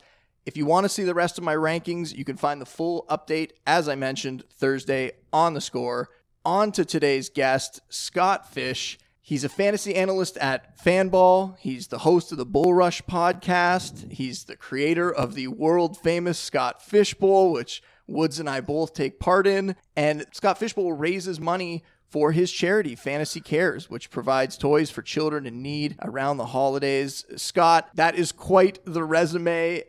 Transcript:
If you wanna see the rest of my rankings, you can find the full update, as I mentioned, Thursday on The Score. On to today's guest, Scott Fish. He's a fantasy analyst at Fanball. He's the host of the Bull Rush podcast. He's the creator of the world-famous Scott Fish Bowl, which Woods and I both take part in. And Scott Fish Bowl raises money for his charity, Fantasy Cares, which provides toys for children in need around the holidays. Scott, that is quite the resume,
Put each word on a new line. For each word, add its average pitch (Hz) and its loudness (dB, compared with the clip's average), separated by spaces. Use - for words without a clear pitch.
If - -10
you 147 -2
wanna 180 4
see 196 -4
the 180 -2
rest 175 -2
of 170 -10
my 156 0
rankings, 165 -4
you 135 -10
can 135 -8
find 147 -4
the 123 -14
full 165 -6
update, 156 -4
as 156 2
I 139 -2
mentioned, 135 -6
Thursday 135 -2
on 160 2
The 139 -6
Score. 123 -6
On 196 2
to 170 0
today's 139 0
guest, 135 0
Scott - -2
Fish. 127 -8
He's 139 -4
a 143 -4
fantasy 202 -2
analyst 190 0
at 135 -4
Fanball. 185 4
He's 127 -8
the 120 -10
host 170 4
of 156 -8
the 123 -4
Bull 151 4
Rush 180 2
podcast. 180 0
He's 131 -8
the - -16
creator 165 0
of 131 -2
the 131 -6
world-famous 165 0
Scott - -4
Fish 202 2
Bowl, 190 4
which 123 -6
Woods 151 -2
and 156 -6
I 135 -4
both 151 -4
take - -4
part 185 4
in. 196 0
And 151 0
Scott 190 0
Fish 226 -4
Bowl 180 -2
raises 170 -4
money 170 -4
for 151 2
his 175 2
charity, 175 0
Fantasy 143 -6
Cares, 160 -2
which - -12
provides 131 -2
toys 147 2
for - -10
children 151 -4
in 120 -12
need 147 -6
around 135 -4
the 117 -6
holidays. 139 -2
Scott, 165 4
that 165 2
is 170 0
quite 190 4
the 165 -4
resume, 165 0